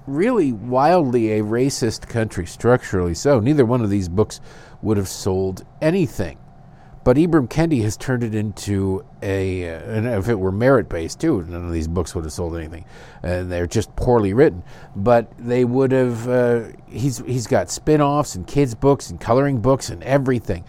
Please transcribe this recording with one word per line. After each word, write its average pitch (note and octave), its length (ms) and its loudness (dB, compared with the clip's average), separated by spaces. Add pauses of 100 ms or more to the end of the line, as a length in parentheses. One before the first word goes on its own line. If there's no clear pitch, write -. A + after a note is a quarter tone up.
really E3 460 0
wildly B2 800 2
a G#2+ 100 2
racist A#2 640 -2
country, A2 380 -4
structurally F#2+ 680 0
so, C#3 260 2
neither C#3 240 4
one A#2+ 160 2
of G#2+ 100 0
these G2 180 0
books F#2+ 320 -2 (420)
would G#2+ 140 0
have G2 120 -4
sold F#2+ 560 -4 (180)
anything. D#3 560 -2 (640)
But B2+ 140 6
Ibram D#3+ 320 4
Kendi D#3 340 0
has G#2 140 -2
turned B2 260 -2
it A2 120 -4
into G2+ 680 -2 (200)
a, F#2+ 520 -4
uh, E2 60 -12 (100)
and A2 160 -2
if A2 220 -2
it A#2+ 60 2
were F#2+ 180 -2
merit-based G2+ 640 2
too, D3 260 0
none F2 200 -8
of F2 80 -6
these D#2+ 160 -2
books E2+ 260 -4
would E2+ 100 -6
have D#2 80 -10
sold E2+ 220 -6
anything. D#2+ 300 -10 (380)
And F2+ 280 -4
they're F2 160 -2
just G2+ 300 -2
poorly A2 380 2
written. A2+ 280 4 (320)
But A2+ 440 2
they B2 260 2
would B2+ 280 2
have, B2 360 0
uh, A#2+ 360 2 (220)
he's, B2 340 -4
he's B2 260 -4
got G2+ 240 0
spin-offs D3 640 0
and F2+ 120 -10
kids' C#3 280 0
books C#3 340 2
and E2+ 100 -12
coloring C3 440 2
books C3 260 2
and F2 140 -10
everything. B2 680 0